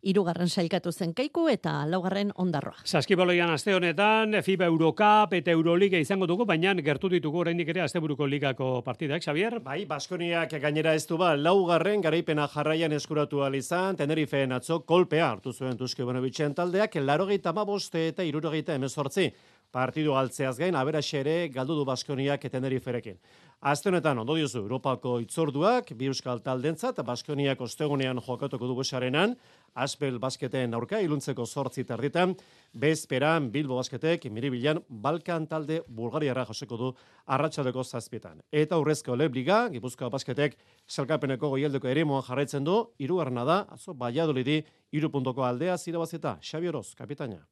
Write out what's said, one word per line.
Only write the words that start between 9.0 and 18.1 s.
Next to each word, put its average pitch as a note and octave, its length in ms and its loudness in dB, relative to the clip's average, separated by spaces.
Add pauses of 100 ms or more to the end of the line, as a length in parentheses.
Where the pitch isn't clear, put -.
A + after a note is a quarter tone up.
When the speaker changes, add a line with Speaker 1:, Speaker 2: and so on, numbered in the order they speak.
Speaker 2:
Xavier? G#3 380 -2
Speaker 3:
Bai, C#3+ 260 -8
Baskoniak E3 760 -4
gainera D#3 360 2
ez D3+ 100 -2
du, E3 160 -2
ba, E3+ 160 6
laugarren F3 640 4
garaipena D#3 460 2
jarraian D#3 500 0
eskuratu D3 460 0
ahal C3+ 120 0
izan, F3+ 400 0
Tenerifeen C#3+ 600 0
atzo E3 320 -2
kolpea D#3+ 400 4
hartu A#2 240 -6
zuen C3 240 -4
Tusko B2+ 240 -6
Ivanovicen B2+ 560 -2
taldeak, F3+ 480 0
laurogeita F#3 480 0
hamabost G3+ 480 -4
eta D#3+ 240 -2